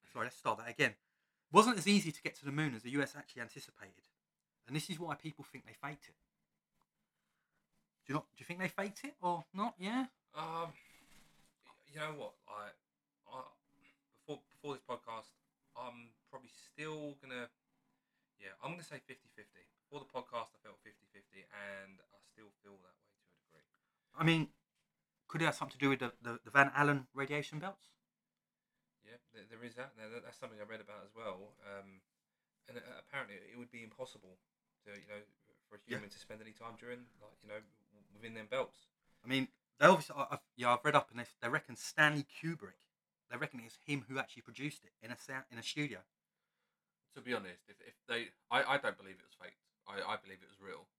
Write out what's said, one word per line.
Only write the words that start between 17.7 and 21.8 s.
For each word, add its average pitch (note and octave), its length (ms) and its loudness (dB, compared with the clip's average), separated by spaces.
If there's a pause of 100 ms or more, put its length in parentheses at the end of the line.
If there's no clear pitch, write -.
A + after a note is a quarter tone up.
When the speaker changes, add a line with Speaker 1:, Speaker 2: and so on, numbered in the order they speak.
Speaker 2:
yeah, G2 240 -14
I'm C#3+ 120 -6
gonna F3 120 -10
say C#3+ 220 -12
fifty - 260 -18
fifty. G2+ 320 -20 (240)
Before C#3+ 160 -12
the - 60 -20
podcast, A#2 420 -6
I - 80 -20
felt G2+ 240 -20
fifty - 280 -20
fifty, G2 360 -20
and G2 480 -12 (160)